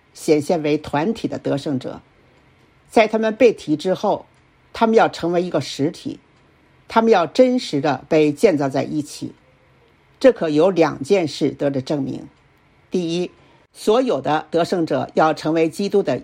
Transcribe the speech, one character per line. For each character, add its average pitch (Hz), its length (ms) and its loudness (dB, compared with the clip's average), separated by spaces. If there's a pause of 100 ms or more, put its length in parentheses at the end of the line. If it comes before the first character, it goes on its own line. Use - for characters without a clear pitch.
(140)
显 151 260 2
现 160 220 -2
为 151 160 0
团 156 380 -4
体 - 120 -6
的 - 120 -10
得 - 180 -4
胜 135 220 -4
者。 - 200 -12 (920)
在 214 180 4
他 220 100 -2
们 220 180 -2
被 233 160 6
提 - 240 -4
之 185 200 -2
后， 180 320 -2 (440)
他 - 140 -2
们 226 100 2
要 180 140 6
成 165 220 -4
为 175 100 0
一 180 80 -6
个 165 120 -2
实 143 300 -4
体， - 280 -12 (680)
他 - 140 0
们 226 100 2
要 180 160 4
真 254 320 4
实 151 220 -4
地 143 280 -2
被 156 220 4
建 160 260 2
造 139 120 -2
在 135 140 -2
一 147 200 -6
起。 - 300 -14 (840)
这 262 120 8
可 170 180 -4
有 156 220 4
两 156 320 0
件 180 240 2
事 139 240 -2
得 143 180 -4
着 135 100 -2
证 143 220 -4
明。 - 260 -8 (640)
第 170 260 -4
一， 175 140 -4 (440)
所 220 280 0
有 214 180 -2
的 147 300 -4
得 170 140 0
胜 170 220 -2
者 131 280 -4
要 160 200 2
成 156 200 -4
为 165 160 2
基 196 200 -4
督 196 120 2
的 139 220 -4